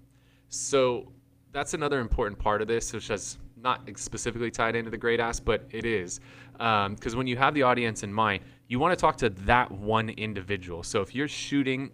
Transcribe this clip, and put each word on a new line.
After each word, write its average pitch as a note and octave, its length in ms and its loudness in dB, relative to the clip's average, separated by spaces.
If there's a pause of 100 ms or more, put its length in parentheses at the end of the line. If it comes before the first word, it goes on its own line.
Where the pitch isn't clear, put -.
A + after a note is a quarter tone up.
(500)
So B2+ 640 2 (400)
that's C#3+ 220 -4
another D3 260 0
important G#2+ 380 0
part G#2 240 2
of G#2+ 60 0
this, A2+ 260 0
which G#2 140 -8
has - 300 -4 (180)
not A#2 420 -2
specifically A#2 540 -4
tied A2+ 240 0
into A2+ 160 -2
the A2+ 60 -6
great A#2 220 2
ass, A#2 200 -2
but A2 320 0
it A2+ 140 -6
is. G2 340 -2 (400)
Um, G#2 360 2
'cause A2+ 200 -6
when C3 120 0
you B2 100 0
have C#3 160 4
the C#3+ 100 4
audience A#2+ 400 2
in G2+ 100 -6
mind, G#2 300 2 (240)
you B2 120 -2
wanna E3+ 160 4
talk D#3 220 2
to A#2 120 2
that G2+ 420 2
one A2 380 0
individual. F#2 760 -6
So G#2+ 180 0
if F#2+ 140 -6
you're C#3+ 120 0
shooting C3+ 680 -2